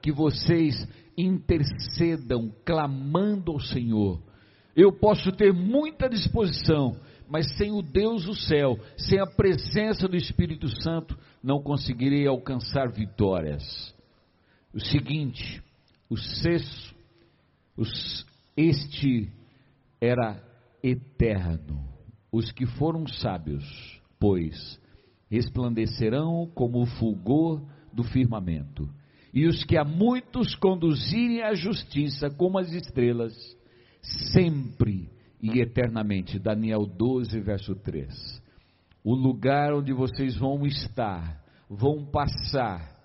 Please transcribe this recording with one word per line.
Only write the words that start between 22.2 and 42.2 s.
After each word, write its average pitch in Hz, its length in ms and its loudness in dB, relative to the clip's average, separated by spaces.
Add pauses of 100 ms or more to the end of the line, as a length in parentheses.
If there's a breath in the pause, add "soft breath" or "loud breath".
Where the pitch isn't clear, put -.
Os 117 180 0
que 127 160 -6
foram 160 400 -2
sábios, 76 960 -6 (180)
pois, 87 640 0 (500 soft breath)
resplandecerão 123 1300 0
como 120 260 0
o 120 40 4
fulgor 120 760 0 (300 loud breath)
do 117 120 -2
firmamento. 90 840 -2 (440 soft breath)
E 143 120 4
os 165 180 2
que - 140 2
a 151 60 4
muitos 226 720 0
conduzirem 190 880 2
à 214 100 0
justiça 151 760 -2
como 185 280 0
as 180 140 -2
estrelas, 120 640 0 (680 soft breath)
sempre 123 1080 0 (320 soft breath)
e 113 180 0
eternamente. 110 800 -2
Daniel 107 460 0
doze, 113 540 -2
verso 98 360 -4
três. - 680 -10 (600 soft breath)
O 110 100 2
lugar 135 600 2
onde 139 200 -2
vocês 127 440 -2
vão 143 280 0
estar, 98 760 -4 (260 soft breath)
vão 143 360 0
passar 123 1000 -4